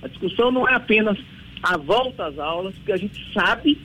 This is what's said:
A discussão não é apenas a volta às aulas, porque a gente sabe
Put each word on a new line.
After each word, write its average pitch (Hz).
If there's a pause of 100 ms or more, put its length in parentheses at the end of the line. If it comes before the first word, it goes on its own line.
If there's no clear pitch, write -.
A -
discussão 226
não 254
é 254
apenas 214 (460)
a 175
volta 208
às 143
aulas, 170
porque -
a 190
gente -
sabe 214